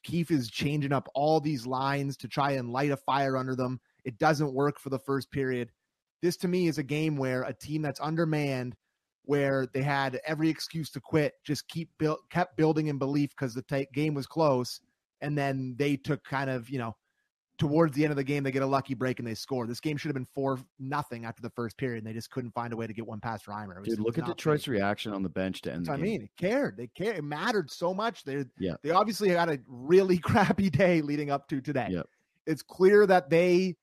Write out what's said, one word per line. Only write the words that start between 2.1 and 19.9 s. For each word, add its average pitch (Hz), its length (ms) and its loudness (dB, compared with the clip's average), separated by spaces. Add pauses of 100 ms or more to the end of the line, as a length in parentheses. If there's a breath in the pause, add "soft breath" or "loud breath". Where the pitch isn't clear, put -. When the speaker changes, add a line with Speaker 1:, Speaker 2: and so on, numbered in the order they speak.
Speaker 1:
to 117 100 -12
try 143 240 0
and 127 200 -4
light 139 180 0
a 139 60 0
fire 135 400 0
under 131 180 -2
them. 127 260 -4 (260)
It 120 120 -8
doesn't 151 360 2
work 143 260 2
for - 80 -12
the 135 100 -4
first 139 320 -4
period. 131 400 -2 (520)
This, 170 160 0
to 190 100 -2
me, 180 200 2
is 147 100 0
a 156 40 -2
game 151 360 0
where 127 240 0
a - 100 -6
team 151 300 -6
that's 143 180 -4
undermanned, 147 760 -2 (480)
where 139 500 2
they 131 80 0
had 139 440 0
every 156 220 0
excuse 156 440 -4
to 135 80 -10
quit, 151 340 0 (100)
just - 240 -4
keep 165 300 -8
buil-, 151 220 0 (100)
kept 180 260 -2
building 156 300 2
in 147 100 -2
belief 139 400 0
'cause 127 160 -4
the 123 100 -6
t-, 139 300 -4
game 147 220 0
was 135 120 -4
close. 139 540 0 (400)
And 147 160 -4
then 135 420 -2
they 143 200 2
took 143 260 -4
kind 139 240 -4
of, 127 220 -4
you 135 80 -4
know, 113 180 -6 (600)
towards 156 360 4
the 143 80 2
end 151 80 2
of 147 60 -2
the 139 80 -2
game, 143 180 -2
they 139 80 0
get 135 120 0
a 135 40 0
lucky 135 280 0
break 127 240 -2
and 120 100 -8
they 113 60 -6
score. 123 320 -6
This 120 140 -8
game 151 180 -2